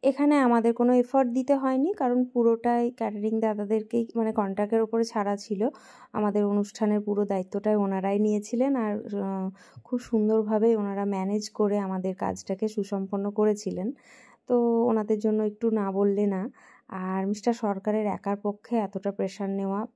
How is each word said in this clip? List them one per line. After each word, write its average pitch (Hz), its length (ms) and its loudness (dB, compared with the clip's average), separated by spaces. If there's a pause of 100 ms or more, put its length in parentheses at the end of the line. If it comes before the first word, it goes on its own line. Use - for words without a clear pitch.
এখানে 285 360 4
আমাদের 233 360 4
কোনো 240 200 4
এফর্ট 247 380 4
দিতে 262 220 2
হয়নি, 269 400 0
কারণ 247 300 2
পুরোটাই 240 640 2
ক্যাটারিং 214 500 -4
দাদাদেরকেই, 214 640 0 (120)
মানে, 220 180 0
কন্ট্রাক্টের 208 500 0
ওপরে 226 220 0
ছাড়া 202 320 -2
ছিল। 202 240 -6 (520)
আমাদের 208 320 0
অনুষ্ঠানের 208 560 0
পুরো 208 240 -2
দায়িত্বটাই 202 520 -2
ওনারাই 196 420 0
নিয়েছিলেন, 214 580 0
আর, 214 180 -2 (220)
আহ, 190 300 -4 (380)
খুব 247 160 -4
সুন্দরভাবে 220 760 2
ওনারা 202 280 -2
ম্যানেজ 202 460 -2
করে 208 280 0
আমাদের 190 360 -2
কাজটাকে 190 540 -4
সুসম্পন্ন 196 640 -4
করেছিলেন। 208 580 -2 (580)
তো 247 80 0 (300)
ওনাদের 220 340 2
জন্য 214 240 2
একটু 208 280 -2
না 214 220 0
বললে 202 340 2
না। 190 160 -2 (560)
আর 185 280 -4
মিস্টার 208 280 0
সরকারের 208 520 -2
একার 196 300 -2
পক্ষে 208 400 -6
এতটা 196 360 -4
প্রেশার 196 380 -4
নেওয়া 196 300 -2 (160)